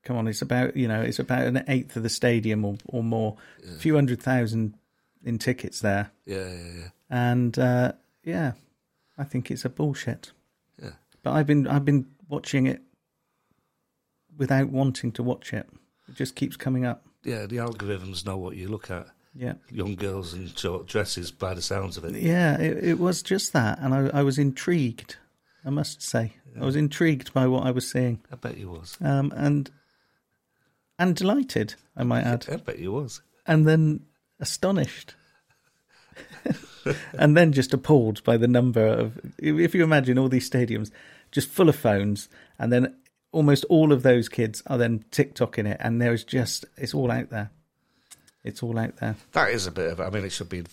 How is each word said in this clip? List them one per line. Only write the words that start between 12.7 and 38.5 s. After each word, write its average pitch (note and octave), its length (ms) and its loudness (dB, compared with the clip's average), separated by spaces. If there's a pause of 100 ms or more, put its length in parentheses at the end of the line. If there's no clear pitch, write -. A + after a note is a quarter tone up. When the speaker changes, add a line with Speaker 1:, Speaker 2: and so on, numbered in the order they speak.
Speaker 1:
without C3+ 320 2
wanting C3 440 0
to A#2+ 120 -6
watch - 280 -4
it. - 160 -8 (400)
It C3 60 -20
just - 220 -8
keeps - 200 -6
coming B2+ 280 -2
up. A#2+ 200 -6 (200)
Speaker 2:
Yeah, A2 220 -6
the A#2 100 -8
algorithms G2+ 680 -6
know F#2+ 120 -4
what F2 200 -8
you F#2 120 -10
look G#2 220 -8
at. F2 180 -8 (260)
Speaker 1:
Yeah. B2 200 -8 (180)
Speaker 2:
Young G2 240 -6
girls F#2+ 380 -6
in F#2 200 -10
short F2+ 320 -6
dresses, G2 460 -4
by F#2+ 220 -6
the F2+ 80 -8
sounds F#2+ 340 -4
of - 80 -12
it. - 100 -6
Speaker 1:
Yeah, E3 460 2
it, - 240 -2
it E3+ 160 2
was F3 220 0
just - 320 -2
that, A2+ 260 2
and C3 120 0
I, C#3 280 2
I - 20 4
was C#3 160 2
intrigued, C#3 800 -2 (480)
I C3 60 -6
must - 320 -4
say. A2+ 320 -4 (260)
I C3 40 -4
was C3+ 120 0
Speaker 2:
Yeah. D3+ 60 2
Speaker 1:
intrigued D3 520 0
by C3 140 4
what B2+ 180 2
I B2+ 60 0
was B2 180 -4
seeing. B2 300 -2 (100)
Speaker 2:
I C#3 60 -16
bet B2 220 -10
you F#2 120 -12
was. E2+ 300 -16
Speaker 1:
Um, C#3 360 0
and, D3 340 0 (1300)
and F3+ 160 4
delighted, F#3+ 600 0 (220)
I B2+ 80 -4
might A#2+ 200 2
add. A#2+ 260 -2
Speaker 2:
I D#3 60 -6
bet - 240 -10
you F2+ 120 -6
was. C3+ 280 -8 (260)
Speaker 1:
And D#3 220 6
then D#3 380 2 (340)
astonished. - 800 -4
<laughs> - 40 -20 (1900)
And D3+ 180 6
then E3 160 8
just C3 220 2
appalled A#2+ 480 2
by A#2 140 4
the A#2 100 4
number A#2+ 400 4